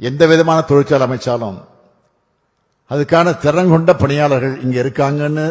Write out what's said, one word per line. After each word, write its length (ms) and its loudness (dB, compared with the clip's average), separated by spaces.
எந்த 260 -4
விதமான 340 4
தொழிற்சாலை 460 2
அமைச்சாலும் 520 -6
அதுக்கான 480 0
திறன் 300 0
கொண்ட 260 2
பணியாளர்கள் 680 -2
இங்க 200 -2
இருக்காங்கன்னு 680 -2